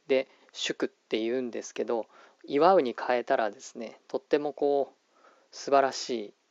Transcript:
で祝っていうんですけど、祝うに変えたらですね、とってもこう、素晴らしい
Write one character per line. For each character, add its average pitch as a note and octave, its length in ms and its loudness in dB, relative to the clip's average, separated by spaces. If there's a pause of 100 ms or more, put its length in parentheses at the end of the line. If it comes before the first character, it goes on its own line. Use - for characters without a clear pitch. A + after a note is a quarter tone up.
で C3 200 2 (260)
祝 - 340 -6
っ - 20 -8
て - 300 -6
い A2+ 180 -2
う C3 40 -4
ん A#2+ 100 -6
で A2 100 -10
す - 120 -16
け A#2 120 -6
ど、 A#2 220 -4 (380)
祝 D#3+ 300 4
う E3+ 60 6
に A#2+ 160 -2
変 B2 220 -2
え A#2+ 40 -4
た C3+ 140 0
ら A2 140 -2
で G2 80 -16
す - 160 -20
ね、 A2+ 320 -14
と C3+ 100 -4
っ - 40 -10
て - 180 0
も D3 140 -6
こ C#3+ 400 0
う、 - 320 -20 (260)
素 - 200 -10
晴 C#3 100 6
ら C3 100 2
し - 180 -10
い A2 240 -8 (180)